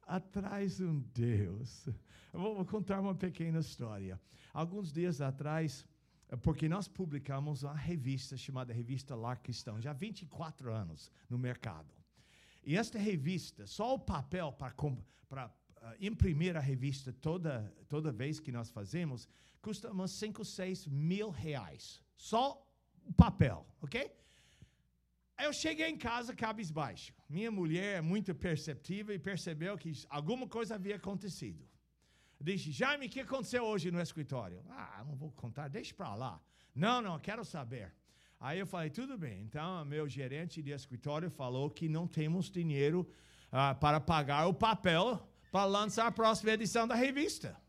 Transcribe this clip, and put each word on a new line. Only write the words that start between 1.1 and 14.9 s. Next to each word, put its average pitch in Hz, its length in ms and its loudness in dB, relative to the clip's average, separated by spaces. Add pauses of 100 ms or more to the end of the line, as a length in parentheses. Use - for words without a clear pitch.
Deus. 110 720 2 (460)
Eu 165 60 -6
vou, 214 160 0
vou 190 100 0
contar 196 340 0
uma 190 160 0
pequena 165 440 0
história. 101 600 -4 (340)
Alguns 175 380 -2
dias 160 300 0
atrás, 147 640 0 (580)
porque 156 240 4
nós 180 180 0
publicamos 143 800 -4
uma 143 100 -6
revista 135 640 -2
chamada 127 380 -6
Revista 123 420 -4
Lar 117 240 -4
Cristão, 113 400 -6
já 139 120 -4
há - 20 -6
vinte 185 300 -6
e - 20 -14
quatro 143 480 -8
anos 87 360 -6 (200)
no 123 80 0
mercado. 107 560 -4 (680)
E 147 140 0
esta 233 240 0
revista, 175 680 0
só 226 280 0
o 269 60 0
papel 175 520 -2
pra 131 200 -8
com-, 139 300 -2 (280)